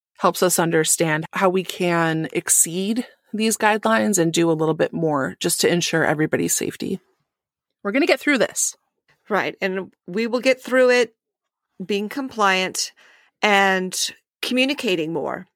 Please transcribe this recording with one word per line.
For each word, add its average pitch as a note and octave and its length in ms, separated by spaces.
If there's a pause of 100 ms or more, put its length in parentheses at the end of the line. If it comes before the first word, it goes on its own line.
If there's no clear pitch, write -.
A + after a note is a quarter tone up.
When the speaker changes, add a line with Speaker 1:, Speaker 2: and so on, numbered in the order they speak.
(200)
Speaker 1:
helps - 240
us F3+ 160
understand D#3+ 720
how F#3+ 160
we F#3 160
can E3 720
exceed F#3+ 720 (260)
these A3 240
guidelines G#3+ 600
and E3 160
do E3+ 160
a - 20
little D#3 220
bit - 180
more D3+ 480
just - 220
to E3 100
ensure E3 320
everybody's D#3 500
safety. - 460 (800)
We're G3+ 100
gonna C#4 120
get D#4 160
through D4 180
this. - 380 (540)
Speaker 2:
Right. D#3+ 320
And F#3+ 320 (120)
we G#3+ 200
will A#3 140
get B3+ 220
through B3+ 280
it B3 240 (720)
being G3+ 240
compliant G3+ 840 (480)
and F#3+ 560 (460)
communicating B3 720
more. E3 420